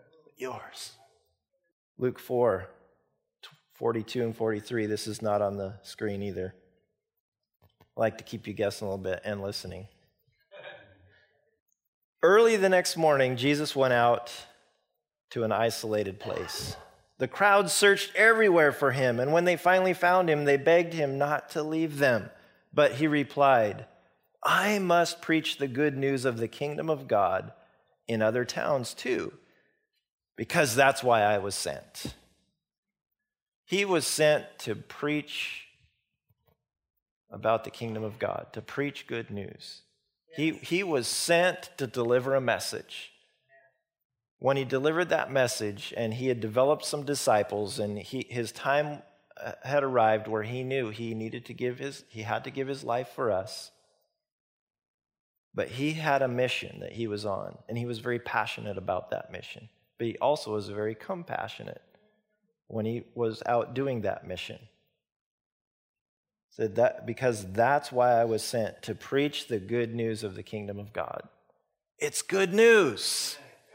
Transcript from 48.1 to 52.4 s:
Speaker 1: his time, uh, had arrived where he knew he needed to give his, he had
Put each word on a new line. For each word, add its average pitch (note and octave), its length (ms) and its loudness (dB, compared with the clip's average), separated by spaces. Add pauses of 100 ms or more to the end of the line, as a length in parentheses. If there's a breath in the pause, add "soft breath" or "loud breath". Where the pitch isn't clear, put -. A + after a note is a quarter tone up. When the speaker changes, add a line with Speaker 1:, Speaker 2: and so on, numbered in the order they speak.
Speaker 1:
his A#2 220 -6
time, D3 500 -2 (360)
uh, - 160 -10 (100)
had C#3 200 0
arrived A2 440 2
where G#2+ 160 -4
he B2 200 -6
knew B2+ 280 -4
he A2+ 220 -8
needed A2 320 -8
to C3+ 80 -16
give B2 260 -6
his, C#3 300 -12
he A2 120 -14
had A2 220 -6